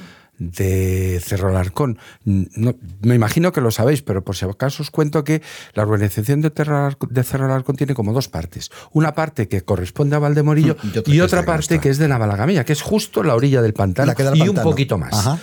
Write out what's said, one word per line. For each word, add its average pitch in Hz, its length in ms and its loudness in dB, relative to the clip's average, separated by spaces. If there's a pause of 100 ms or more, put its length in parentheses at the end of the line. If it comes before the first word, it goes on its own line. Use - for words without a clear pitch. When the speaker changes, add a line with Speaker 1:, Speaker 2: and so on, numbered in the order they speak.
(400)
Speaker 1:
de 92 840 -2
Cerro 95 260 -2
Larcón. 95 460 -2 (260)
No, 104 520 0 (260)
me 120 140 4
imagino 165 360 2
que 156 80 -2
lo 113 120 2
sabéis, 127 320 0
pero 98 200 -2
por 95 120 -6
si 95 100 -6
acaso 131 380 -4
os - 80 -14
cuento 151 320 0
que 156 180 -2 (320)
la 104 80 -2
organización 107 600 0
de 156 100 0
Terra-, 143 440 0 (140)
de 123 140 0
Cerro 135 240 -2
Larcón 131 280 -2
tiene 135 200 -2
como 107 180 0
dos - 140 -2
partes. - 420 -10 (220)
Una 156 240 2
parte 151 320 -2
que 95 140 -2
corresponde 107 540 -2
a 151 40 2
Valdemorillo 151 640 2
Speaker 2:
Mm, 107 100 -2
y 113 60 -2
otra 147 140 0
Speaker 1:
y 151 40 6
Speaker 2:
que 170 60 6
Speaker 1:
otra 180 160 2
Speaker 2:
es - 20 0
de 170 60 -2
Speaker 1:
parte 165 100 0
Speaker 2:
nuestra. 156 240 0
Speaker 1:
que 143 80 2
es 135 80 2
de 156 100 2
Navalagamella, 117 580 2
que 151 80 0
es 147 100 -6
justo 214 400 -2
la 143 100 2
orilla 131 300 2
del 107 100 2
pantano 98 320 0
Speaker 2:
La - 100 2
que 139 60 0
da 135 100 2
al 151 60 4
Speaker 1:
y 156 40 6
un 175 80 4
Speaker 2:
pantano. 170 200 2
Speaker 1:
poquito 135 300 0
más, 135 140 -6
Speaker 2:
Ajá. 135 300 0